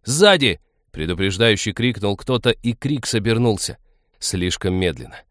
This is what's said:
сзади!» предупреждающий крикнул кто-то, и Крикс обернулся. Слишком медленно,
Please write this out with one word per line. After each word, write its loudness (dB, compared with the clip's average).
сзади!» 4
предупреждающий 0
крикнул -2
кто-то, 0
и -2
Крикс -4
обернулся. 0
Слишком -2
медленно, -2